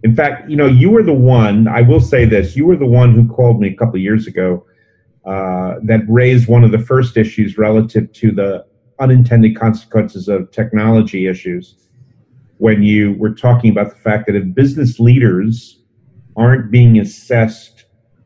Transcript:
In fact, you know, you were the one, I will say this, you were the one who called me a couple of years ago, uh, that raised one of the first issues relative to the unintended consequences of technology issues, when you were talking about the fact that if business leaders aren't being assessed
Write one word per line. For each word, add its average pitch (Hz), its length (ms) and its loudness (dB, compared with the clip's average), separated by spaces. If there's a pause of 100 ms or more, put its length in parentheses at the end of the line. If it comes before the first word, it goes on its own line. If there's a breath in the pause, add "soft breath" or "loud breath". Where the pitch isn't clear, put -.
In 113 120 0
fact, 147 340 -6
you 151 60 -6
know, 147 120 2
you 131 220 4
were 220 140 4
the 170 100 0
one, 113 540 2
I 117 140 0
will 117 180 4
say 123 260 0
this, 104 300 -2
you 147 100 -2
were 175 120 2
the 143 80 -2
one 120 300 4
who 117 120 4
called 120 320 0
me 101 100 -2
a 92 60 -10
couple 113 200 -4
of 95 60 -4
years 107 260 -4
ago, 90 380 -4 (600)
uh, 92 580 -8
that 110 240 0
raised 123 400 2
one 120 160 4
of 123 80 4
the 110 80 0
first 127 380 -2
issues 110 400 -4
relative 110 560 -2
to 107 180 -2
the 98 340 -6 (340)
unintended 120 560 2
consequences 107 720 -4
of 95 240 -4
technology 107 760 -2
issues, 90 480 -10 (840)
when 107 220 0
you 104 320 0
were 107 200 -6
talking 120 360 0
about 101 200 -2
the - 60 -20
fact 107 320 -4
that 101 80 -2
if 92 200 -6
business 139 440 -2
leaders 117 840 0 (540)
aren't 117 360 0
being 117 280 4
assessed - 880 -6 (400)